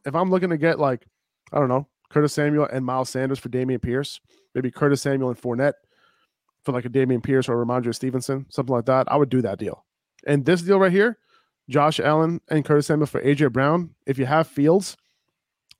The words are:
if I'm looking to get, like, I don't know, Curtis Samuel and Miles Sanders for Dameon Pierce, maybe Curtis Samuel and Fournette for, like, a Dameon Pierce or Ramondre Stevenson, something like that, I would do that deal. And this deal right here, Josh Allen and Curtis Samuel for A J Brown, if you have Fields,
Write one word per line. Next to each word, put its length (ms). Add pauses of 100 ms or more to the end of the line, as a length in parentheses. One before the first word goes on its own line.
if 100
I'm 160
looking 200
to 80
get, 200
like, 280 (460)
I 60
don't 100
know, 200 (220)
Curtis 240
Samuel 360
and 140
Miles 260
Sanders 280
for 100
Dameon 340
Pierce, 380 (340)
maybe 160
Curtis 320
Samuel 280
and 100
Fournette 340 (920)
for, 80
like, 120
a 60
Dameon 320
Pierce 260
or 160
Ramondre 300
Stevenson, 560
something 240
like 100
that, 260
I 60
would 140
do 120
that 160
deal. 280 (400)
And 180
this 180
deal 160
right 140
here, 260 (520)
Josh 280
Allen 420 (100)
and 140
Curtis 220
Samuel 200
for 140
A 140
J 120
Brown, 440 (160)
if 120
you 80
have 200
Fields, 500 (840)